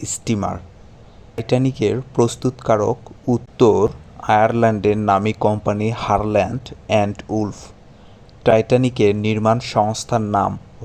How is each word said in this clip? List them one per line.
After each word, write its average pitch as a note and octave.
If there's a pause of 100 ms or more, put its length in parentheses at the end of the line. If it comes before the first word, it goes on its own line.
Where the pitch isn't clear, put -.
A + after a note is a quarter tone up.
স্টিমার। F#2+ (800)
টাইটানিকের B2 (180)
প্রস্তুতকারক A#2 (280)
উত্তর A#2+ (420)
আয়ারল্যান্ডের A2
নামী G#2
কোম্পানি G#2+
হারল্যান্ড G#2+ (220)
অ্যান্ড G#2 (120)
উলফ। G#2+ (880)
টাইটানিকের A#2+
নির্মাণ G#2+
সংস্থার A2
নাম G2 (260)